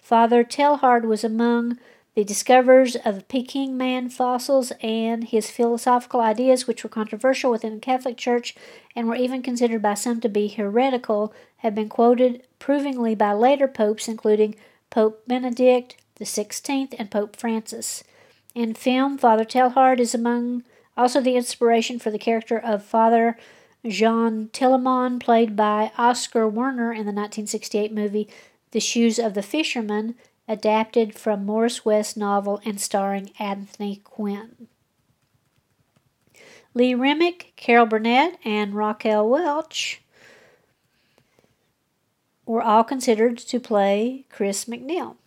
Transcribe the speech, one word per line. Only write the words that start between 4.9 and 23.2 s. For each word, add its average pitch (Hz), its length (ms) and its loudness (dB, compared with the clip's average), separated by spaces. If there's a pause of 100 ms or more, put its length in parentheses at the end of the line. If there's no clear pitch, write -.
his 220 300 -2
philosophical 240 680 0
ideas, 247 460 2
which 226 160 -6
were 226 80 -10
controversial 254 580 -2
within 220 260 -2
the 214 60 -14
Catholic 262 360 -4
Church 240 400 -4 (400)
and 233 100 -4
were 226 80 -2
even 254 260 -2
considered 240 420 -2
by 208 120 0
some 233 280 -4
to 240 60 -2
be 208 200 0
heretical, 214 840 -2 (260)
have 214 180 -4
been 214 120 -4
quoted 240 540 2 (120)
approvingly 269 600 -2
by 208 180 0
later 262 360 2
popes, 220 400 -2
including 214 480 0 (340)
Pope 220 380 0
Benedict 247 680 0 (200)
the 208 100 -12
sixteenth 262 720 -6
and 208 100 -8
Pope 208 280 -4
Francis. 220 680 -6 (500)
In 226 220 -4
film, 262 420 0
Father 220 280 4
Teilhard 254 560 2
is 233 120 0
among, 240 520 -2 (320)
also 254 240 2
the 247 160 0
inspiration 233 640 0
for 226 100 -4
the 214 80 -6
character 226 400 -2
of 214 240 -4
Father 226 560 2 (480)